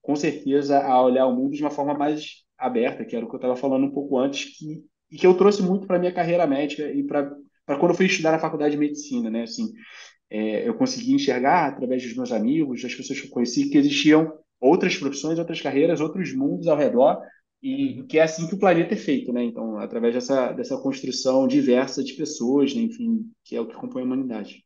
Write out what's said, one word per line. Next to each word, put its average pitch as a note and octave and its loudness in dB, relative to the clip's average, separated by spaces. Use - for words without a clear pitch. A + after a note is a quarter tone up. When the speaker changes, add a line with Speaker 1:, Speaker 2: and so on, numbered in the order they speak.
Speaker 1:
com C#3+ 0
certeza, C#3 2
a C3 4
olhar C3 4
o B2 2
mundo C#3 -2
de D3 -6
uma D3 -2
forma C#3+ -2
mais D3+ -4
aberta, B2 -2
que A#2+ -10
era A#2 -4
o - -12
que C3+ -10
eu B2 -10
tava B2+ 0
falando C3+ 0
um C#3 -2
pouco C#3 -2
antes, - -2
que, D#3 -12
e D#3 -20
que F3+ 6
eu F3+ 10
trouxe G3+ 4
muito F#3+ 0
pra F3+ 2
minha F3+ 0
carreira E3+ 2
médica C#3+ -2
e C#3 -2
pra, C#3+ -2
pra C#3+ -2
quando E3+ 4
eu E3+ 0
fui F#3 4
estudar D#3+ 0
na D#3+ 2
faculdade D3+ 0
de D3 -2
medicina, B2+ -2
né? A#2 -4
Assim, A2+ -6
é, G#2+ -2
eu A2+ -2
consegui B2+ 0
enxergar, C#3 2
através B2+ -4
dos A#2 -10
meus B2 -6
amigos, B2 0
das B2 -8
pessoas - -10
que - -14
eu - -20
conheci, C#3 0
que D3+ 4
existiam D3 4
outras F3 4
profissões, D3 -4
outras E3 -6
carreiras, D3 0
outros D#3+ -4
mundos D#3+ -2
ao D3+ 4
redor, C#3 4
e C3+ -4
Speaker 2:
Uhum. C3+ -16
Speaker 1:
que D#3 2
é D#3+ 6
assim D#3+ -2
que G3+ -4
o F#3+ -8
planeta F3+ 4
é G3+ -2
feito, C3 -2
né? A#2+ -2
Então, A2+ -6
através A2+ 0
dessa, B2+ 0
dessa B2+ -6
construção C3 0
diversa C3+ 2
de - -8
pessoas, C3+ 0
né? A#2 0
Enfim, A2+ -2
que - -12
é A#2+ -4
o A2+ -4
que - -16
compõe B2+ -10
a - -6
humanidade. B2 -6